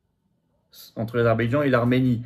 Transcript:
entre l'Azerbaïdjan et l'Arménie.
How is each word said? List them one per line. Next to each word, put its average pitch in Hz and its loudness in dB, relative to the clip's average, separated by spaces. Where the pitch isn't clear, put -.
entre 117 -8
l'Azerbaïdjan 117 0
et 139 0
l'Arménie. 123 2